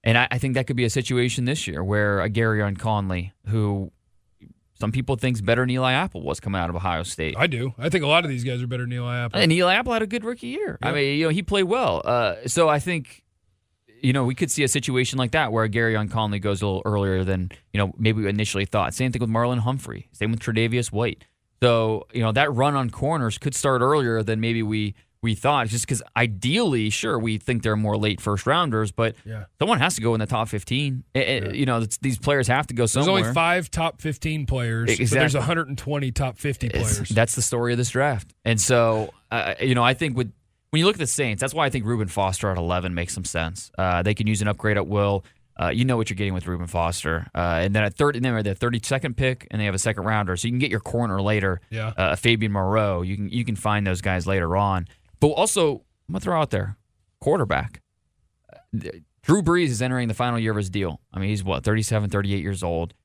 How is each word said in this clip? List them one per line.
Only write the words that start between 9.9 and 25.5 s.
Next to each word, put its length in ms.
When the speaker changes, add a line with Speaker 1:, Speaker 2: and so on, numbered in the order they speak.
Speaker 1:
had 100
a 40
good 180
rookie 220
year. 340
I 100
Speaker 2:
Yeah. 40
Speaker 1:
mean, 240
you 60
know, 60
he 120
played 220
well. 400
Uh, 320
so 220
I 100
think, 460
you 120
know, 100
we 140
could 160
see 100
a 60
situation 500
like 140
that 180
where 160
Garyon 420
Conley 300
goes 240
a 40
little 180
earlier 400
than, 260
you 60
know, 200
maybe 240
we 60
initially 380
thought. 280
Same 160
thing 100
with 100
Marlon 280
Humphrey. 540
Same 180
with 80
Tre'Davious 540
White. 320
So, 540
you 80
know, 80
that 240
run 220
on 140
corners 460
could 200
start 240
earlier 420
than 160
maybe 240
we, 320
we 140
thought, 320